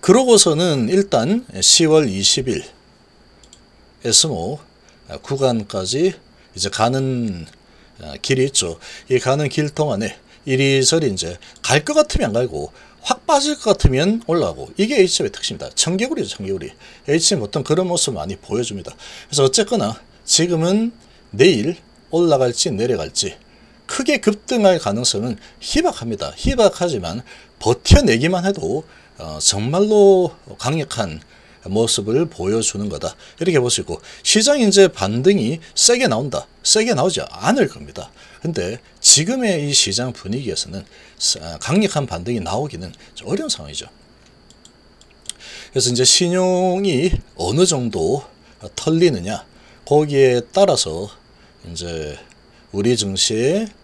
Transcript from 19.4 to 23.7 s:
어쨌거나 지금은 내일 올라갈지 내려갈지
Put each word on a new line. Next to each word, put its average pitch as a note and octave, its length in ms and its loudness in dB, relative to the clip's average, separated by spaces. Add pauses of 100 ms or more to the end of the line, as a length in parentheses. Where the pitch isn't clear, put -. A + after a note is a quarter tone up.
어쨌거나 C3 560 0 (240)
지금은 F3+ 680 2 (380)
내일 C#3 460 4 (340)
올라갈지 D3+ 600 2
내려갈지 G2 680 -4 (500)